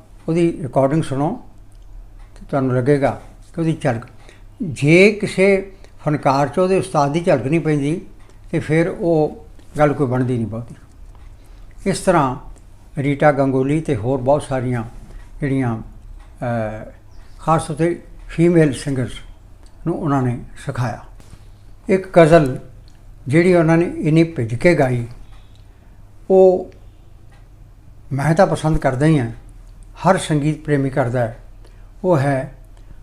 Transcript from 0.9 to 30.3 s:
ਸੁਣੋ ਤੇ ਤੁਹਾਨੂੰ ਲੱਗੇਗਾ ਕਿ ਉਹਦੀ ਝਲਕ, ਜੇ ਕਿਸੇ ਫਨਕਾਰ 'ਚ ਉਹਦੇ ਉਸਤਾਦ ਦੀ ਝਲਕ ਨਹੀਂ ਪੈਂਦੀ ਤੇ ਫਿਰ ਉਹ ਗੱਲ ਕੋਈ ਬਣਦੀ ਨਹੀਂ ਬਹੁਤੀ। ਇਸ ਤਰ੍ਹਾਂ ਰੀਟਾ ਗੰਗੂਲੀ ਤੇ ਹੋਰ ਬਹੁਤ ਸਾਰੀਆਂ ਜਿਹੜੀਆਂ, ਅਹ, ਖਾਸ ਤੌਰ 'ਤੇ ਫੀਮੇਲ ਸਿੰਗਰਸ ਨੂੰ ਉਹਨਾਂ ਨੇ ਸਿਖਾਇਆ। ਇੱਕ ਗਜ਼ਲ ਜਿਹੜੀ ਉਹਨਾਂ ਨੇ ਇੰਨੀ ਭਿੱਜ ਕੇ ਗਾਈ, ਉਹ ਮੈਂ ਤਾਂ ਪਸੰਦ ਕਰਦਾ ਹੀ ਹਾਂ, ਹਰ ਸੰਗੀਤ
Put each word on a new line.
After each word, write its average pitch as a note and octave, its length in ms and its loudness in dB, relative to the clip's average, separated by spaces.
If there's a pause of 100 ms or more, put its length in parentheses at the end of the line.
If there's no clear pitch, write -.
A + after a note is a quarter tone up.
ਸੁਣੋ D3+ 400 -4 (920)
ਤੇ - 140 -20
ਤੁਹਾਨੂੰ C3 260 -2
ਲੱਗੇਗਾ C3 460 0 (320)
ਕਿ E3+ 80 -6
ਉਹਦੀ D#3+ 200 -2
ਝਲਕ, A#2 220 -2 (580)
ਜੇ F3 500 4
ਕਿਸੇ G3 600 0 (340)
ਫਨਕਾਰ C#3+ 420 0
'ਚ C#3 120 -4
ਉਹਦੇ F#3 200 2
ਉਸਤਾਦ C#3+ 320 0
ਦੀ E3+ 100 -2
ਝਲਕ C#3+ 260 0
ਨਹੀਂ D#3+ 120 0
ਪੈਂਦੀ D3+ 420 -2 (500)
ਤੇ E3 80 -2
ਫਿਰ E3 300 0
ਉਹ E3 560 -2 (320)
ਗੱਲ D3 160 4
ਕੋਈ C3 140 0
ਬਣਦੀ B2+ 300 -2
ਨਹੀਂ A2+ 100 -4
ਬਹੁਤੀ। A2+ 280 -12 (1120)
ਇਸ F3+ 140 -2
ਤਰ੍ਹਾਂ C#3+ 360 2 (600)
ਰੀਟਾ C#3+ 340 2
ਗੰਗੂਲੀ C3+ 500 0
ਤੇ D#3 140 -4
ਹੋਰ B2 260 -4
ਬਹੁਤ C#3 220 2
ਸਾਰੀਆਂ B2+ 400 -4 (560)
ਜਿਹੜੀਆਂ, C3 380 -2
ਅਹ, A2 1120 -10 (480)
ਖਾਸ D#3+ 240 0
ਤੌਰ D#3 120 -10
'ਤੇ E3+ 280 -2 (240)
ਫੀਮੇਲ D#3+ 460 4
ਸਿੰਗਰਸ B2+ 380 -6 (760)
ਨੂੰ F3 120 -4
ਉਹਨਾਂ C#3+ 220 0
ਨੇ B2 180 -2 (260)
ਸਿਖਾਇਆ। A#2+ 400 -6 (840)
ਇੱਕ F#3+ 300 2
ਗਜ਼ਲ D3+ 400 6 (680)
ਜਿਹੜੀ F3 260 4
ਉਹਨਾਂ E3 240 4
ਨੇ F3 80 2
ਇੰਨੀ E3 380 2
ਭਿੱਜ A#2+ 320 -4
ਕੇ F3 200 4
ਗਾਈ, B2+ 320 0 (1200)
ਉਹ F#3+ 420 6 (1400)
ਮੈਂ D3 240 0
ਤਾਂ F#3+ 120 6
ਪਸੰਦ D#3 300 0
ਕਰਦਾ C3+ 280 0
ਹੀ D#3 140 4
ਹਾਂ, A#2 120 -2 (720)
ਹਰ F#3 120 4
ਸੰਗੀਤ D3+ 460 -2